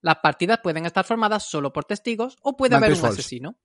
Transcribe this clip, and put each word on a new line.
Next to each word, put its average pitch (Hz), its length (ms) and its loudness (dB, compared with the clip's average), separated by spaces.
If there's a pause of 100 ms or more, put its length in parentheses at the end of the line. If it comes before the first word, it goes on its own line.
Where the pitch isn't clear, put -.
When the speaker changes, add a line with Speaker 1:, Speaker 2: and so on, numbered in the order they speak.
Speaker 1:
Las 160 160 2
partidas 180 460 0
pueden 160 240 -4
estar 185 180 0
formadas 214 440 0
solo 143 240 -4
por 151 140 -6
testigos 226 560 -6
o 277 140 -4
puede 247 200 2
haber 214 140 6
Speaker 2:
Mantis - 120 2
Speaker 1:
un 117 60 2
Speaker 2:
Falls. 98 100 -2
Speaker 1:
asesino. 127 460 -10